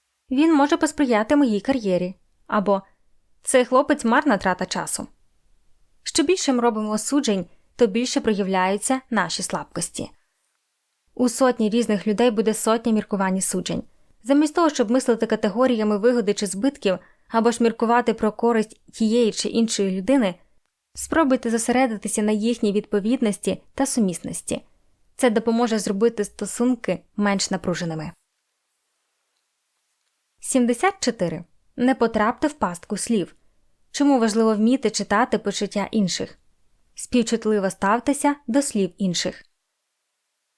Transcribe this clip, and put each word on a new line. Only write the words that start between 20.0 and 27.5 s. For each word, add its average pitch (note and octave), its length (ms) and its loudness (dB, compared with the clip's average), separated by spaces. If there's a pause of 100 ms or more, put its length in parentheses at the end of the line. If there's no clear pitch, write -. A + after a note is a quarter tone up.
спробуйте B3+ 560 0
зосередитися A3+ 720 0
на G#3+ 100 0
їхній G#3+ 400 0
відповідності G#3 880 -2 (120)
та C4+ 120 0
сумісності. - 760 -4 (540)
Це B3 140 2
допоможе A3+ 480 0
зробити G#3 460 0
стосунки A3+ 800 -4 (140)
менш G3+ 340 -2